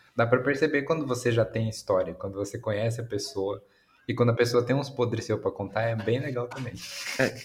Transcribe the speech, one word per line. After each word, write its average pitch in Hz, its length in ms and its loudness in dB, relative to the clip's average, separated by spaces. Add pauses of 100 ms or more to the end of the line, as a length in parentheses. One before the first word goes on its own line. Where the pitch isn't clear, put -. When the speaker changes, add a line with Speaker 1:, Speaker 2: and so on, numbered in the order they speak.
(160)
Speaker 1:
Dá 117 100 4
pra 127 140 6
perceber 143 420 2
quando 151 260 0
você 123 240 0
já 113 140 4
tem 113 240 -2
história, 92 440 0
quando 98 200 -8
você 101 260 -6
conhece 113 400 -2
a 120 40 -8
pessoa 101 600 -4 (440)
e 117 60 -2
quando 120 160 4
a 113 60 4
pessoa 120 300 4
tem 131 100 2
uns 139 140 -2
podres 117 360 -2
seu 110 120 2
pra 95 140 -2
contar, 101 320 -4
é 117 120 0
bem 110 240 0
legal 127 280 -4
também. 120 260 -8 (460)
Speaker 2:
É, 131 260 2